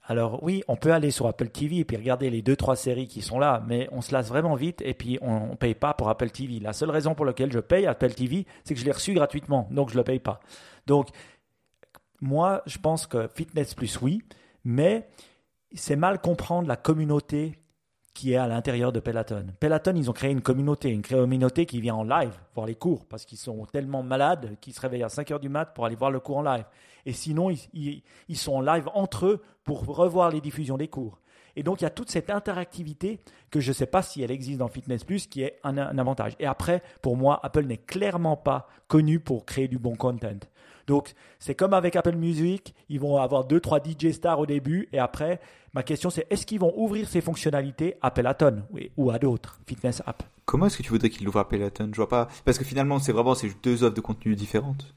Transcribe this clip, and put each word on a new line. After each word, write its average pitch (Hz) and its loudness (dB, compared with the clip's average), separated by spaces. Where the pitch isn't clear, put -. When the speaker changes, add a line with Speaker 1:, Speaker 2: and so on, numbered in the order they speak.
Speaker 1:
Alors 117 0
oui, 190 -2
on 120 0
peut 156 4
aller 151 4
sur 120 0
Apple 113 -2
T 147 -4
V 165 0
et 160 2
puis 117 -2
regarder 127 0
les 113 -2
deux, 131 4
trois 131 2
séries 127 -2
qui - -10
sont 117 -4
là, 131 4
mais 117 -2
on 123 -6
se - -8
lasse 127 0
vraiment 151 0
vite 151 -4
et 131 -2
puis 123 -4
on, 113 -2
on 120 -8
paye 117 0
pas 147 0
pour 110 0
Apple 117 0
T 131 -8
V. 120 -6
La 104 -6
seule 156 -2
raison 151 0
pour 151 -2
laquelle 135 0
je 120 0
paye 185 4
Apple 123 2
T 127 -2
V, 175 -2
c'est 151 -6
que 120 -4
je 120 -6
l'ai 143 2
reçu - -2
gratuitement, 143 2
donc 135 0
je 113 -6
le 123 4
paye 131 0
pas. - -4
Donc, 143 4
moi, 160 2
je - -10
pense 160 0
que 113 -2
Fitness 156 -4
Plus, - -6
oui, 160 2
mais 170 2
c'est 147 -2
mal 180 2
comprendre 175 0
la 123 0
communauté 151 0
qui 131 -2
est - 6
à 127 2
l'intérieur 120 0
de 117 -2
Peloton. 110 -4
Peloton, 156 2
ils 135 2
ont - 0
créé 135 -2
une 131 2
communauté, 139 0
une 107 0
communauté 127 2
qui 123 -4
vient 113 -2
en 110 -2
live 120 2
voir 110 -4
les 113 -6
cours, 165 -2
parce - -14
qu'ils - -20
sont 110 -10
tellement 135 -4
malades 131 0
qu'ils 131 -18
se - -18
réveillent 123 -4
à 113 -2
cinq 147 -8
heures 147 -4
du 139 -8
mat 156 -4
pour 117 -2
aller 113 -4
voir 131 0
le 131 -2
cours 139 -6
en 147 -2
live. 127 -2
Et 135 -6
sinon, 160 -2
ils, 160 -4
ils, 143 -8
ils 165 -8
sont - -6
en 135 2
live 151 2
entre 190 0
eux 208 4
pour 147 -4
revoir 170 4
les 156 0
diffusions 139 -4
des 147 -2
cours. 131 -8
Et 143 -4
donc, 190 -2
il 180 0
y - 2
a 147 -2
toute - -10
cette 165 -2
interactivité 180 -6
que - 0
je 135 2
sais 131 -2
pas 190 2
si 143 -8
elle 120 -4
existe 135 -6
dans 123 -2
Fitness 123 -6
Plus, 190 -4
qui 139 -8
est 135 -6
un, 139 -4
un 139 -2
avantage. 123 -2
Et 143 -2
après, 170 0
pour 123 0
moi, 135 4
Apple 147 0
n'est 120 -4
clairement 175 -2
pas 135 0
connu 156 6
pour 131 -4
créer 135 -2
du 127 -4
bon 113 -4
content. 113 -4
Donc, 143 2
c'est - -6
comme 196 4
avec 180 2
Apple 170 2
Music, 165 0
ils 143 -4
vont 143 2
avoir 131 2
deux, 151 4
trois 151 2
D 156 -6
J 160 2
stars 160 2
au 156 0
début, 147 0
et 143 0
après, 151 0
ma 131 -4
question 160 -2
c'est, 160 -4
est-ce 196 -2
qu'ils 214 -4
vont 175 4
ouvrir 214 -2
ces 175 0
fonctionnalités 151 -2
à 127 2
Peloton, 127 2
oui, - -12
ou 131 4
à 113 0
d'autres - 0
Fitness - -4
App ? - -8
Speaker 2:
Comment 165 4
est-ce 202 2
que - -8
tu - -8
voudrais 113 4
qu'ils - -4
l'ouvrent 101 2
à 98 2
Peloton ? 101 -2
Je 101 -10
vois 107 2
pas, 120 4
parce 127 4
que 131 -4
finalement, 139 0
c'est 135 2
vraiment, 120 4
c'est 117 -2
juste 98 -8
deux 123 4
offres 110 4
de 110 -2
contenu 110 -2
différentes. 113 -2